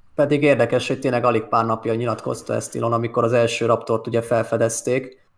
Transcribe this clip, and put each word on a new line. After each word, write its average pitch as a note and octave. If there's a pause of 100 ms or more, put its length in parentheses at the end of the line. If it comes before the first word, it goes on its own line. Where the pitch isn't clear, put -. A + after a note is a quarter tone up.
(160)
pedig C#3+
érdekes, B2
hogy C3
tényleg B2
alig A2+
pár A2+
napja A2+
nyilatkozta A#2
ezt A2+
Elon, A#2
amikor A#2
az A2+
első A#2
raptort A2+
ugye A2+
felfedezték, A#2